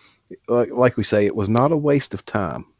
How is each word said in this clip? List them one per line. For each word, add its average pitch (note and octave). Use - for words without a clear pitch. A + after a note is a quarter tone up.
like, A#2+
like B2
we G#2+
say, G#2
it -
was G2+
not B2
a D#3+
waste C#3+
of F#2
time. E2+